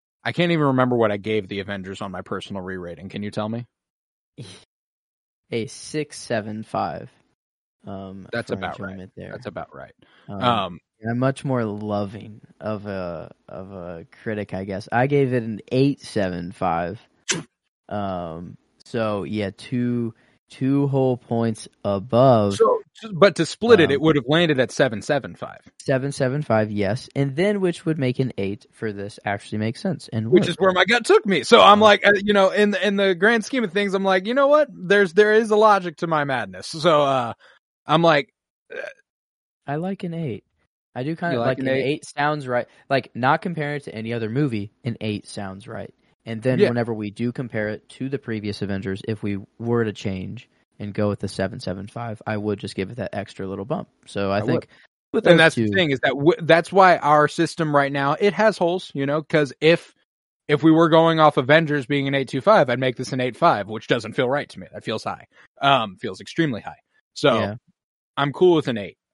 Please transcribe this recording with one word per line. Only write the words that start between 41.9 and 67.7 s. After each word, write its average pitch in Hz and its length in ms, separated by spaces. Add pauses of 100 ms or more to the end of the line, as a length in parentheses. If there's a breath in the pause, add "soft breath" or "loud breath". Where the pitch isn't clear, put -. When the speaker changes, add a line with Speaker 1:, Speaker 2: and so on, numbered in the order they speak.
Speaker 2:
sounds 147 440
right. 123 180 (240 soft breath)
Like, 135 240
not 135 280
comparing 151 340
it 139 80
to - 100
any 113 180
other 113 160
movie, 113 440 (120)
an 117 160
eight 107 280
sounds 98 400
right. 110 260 (320)
And 113 160
then 131 160
Speaker 1:
Yeah. 196 100
Speaker 2:
whenever 120 240
we 107 180
do 117 220
compare 113 360
it 107 220
to 131 200
the 135 80
previous 104 420
Avengers, 98 480
if 107 140
we 101 160 (200)
were 117 260
to 107 100
change 98 560 (280)
and 104 140
go 104 160
with 101 120
the 101 80
seven 107 320
seven 98 260
five, 117 400
I 110 100
would 104 220
just - 160
give 95 160
it 117 60
that - 180
extra - 320
little 95 180
bump. 147 240 (180)
So 101 240
I 98 80
Speaker 1:
I - 20
would. 104 60
Speaker 2:
think - 220 (460 soft breath)
with 220 120
Speaker 1:
And 170 120
Speaker 2:
those 160 60
Speaker 1:
that's 160 100
the 110 140
Speaker 2:
two 101 60
Speaker 1:
thing, 151 180
is 131 80
that 143 100
w-, 143 320
that's 165 280
why 185 280
our 147 300
system 156 460
right 139 160
now, 139 300
it 202 140
has 214 240
holes, 180 360
you 139 120
know, 147 160
'cause 147 300 (100)
if, 165 320 (540)
if 147 140
we 160 80
were 160 200
going 165 300
off 151 180
Avengers 147 480
being 139 220
an 139 60
eight 139 140
two 131 140
five, 196 260
I'd 123 120
make 131 160
this 131 180
an 127 60
eight 127 160
five, 117 320
which 110 180
doesn't 120 260
feel 127 160
right 143 220
to - 100
me. 87 120
That 104 120
feels 110 200
high. 95 220 (360 soft breath)
Um, 120 340
feels 107 240
extremely 123 400
high. - 200 (340)
So 127 260
Speaker 2:
Yeah. 104 140 (640)